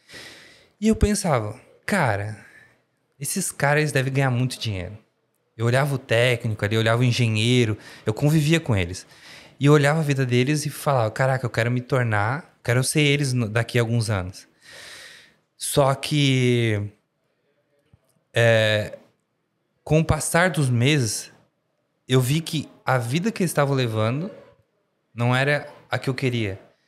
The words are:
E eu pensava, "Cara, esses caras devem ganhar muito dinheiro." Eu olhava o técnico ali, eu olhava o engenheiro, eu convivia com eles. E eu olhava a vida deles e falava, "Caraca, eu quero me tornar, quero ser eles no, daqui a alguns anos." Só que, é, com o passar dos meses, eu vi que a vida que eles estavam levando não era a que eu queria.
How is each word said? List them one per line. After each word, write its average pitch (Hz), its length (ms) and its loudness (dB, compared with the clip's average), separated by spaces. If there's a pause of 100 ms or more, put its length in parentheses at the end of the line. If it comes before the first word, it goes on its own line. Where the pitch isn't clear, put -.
(800)
E 208 80 0
eu 220 80 4
pensava, 175 640 0 (260)
"Cara, 107 520 -2 (840)
esses 180 320 -6
caras 147 400 0
devem 135 220 -2
ganhar 135 180 0
muito 123 260 -2
dinheiro." 98 400 -8 (600)
Eu 113 80 -2
olhava 135 300 2
o - 20 -2
técnico 117 680 0
ali, 104 120 0
eu 113 40 2
olhava 113 220 2
o - 20 2
engenheiro, 117 720 2 (280)
eu 107 80 0
convivia 156 480 2
com 127 160 0
eles. 90 280 -6 (540)
E 135 60 0
eu 147 80 8
olhava 147 260 4
a 160 40 0
vida 139 220 0
deles 127 400 0
e 151 40 -6
falava, 127 420 0
"Caraca, 131 340 0
eu 113 40 -2
quero 117 220 -2
me 123 100 -2
tornar, 120 840 -2
quero 123 200 0
ser - 180 0
eles 143 320 2
no, 120 160 0
daqui 117 300 -2
a - 20 4
alguns 117 300 0
anos." 95 360 -6 (1120)
Só 139 380 0
que, 123 840 0 (1500)
é, 110 640 2 (840)
com 151 160 2
o 160 60 0
passar 165 440 2
dos 151 200 0
meses, 120 600 0 (760)
eu 131 140 4
vi 139 200 0
que 160 280 -6 (160)
a 127 120 2
vida 139 340 -2
que 208 120 -4
eles 160 80 -2
estavam 139 240 0
levando 123 560 -2 (840)
não 120 220 0
era 139 320 0 (220)
a 143 100 -2
que - 100 -6
eu 131 40 0
queria. 117 460 -4 (280)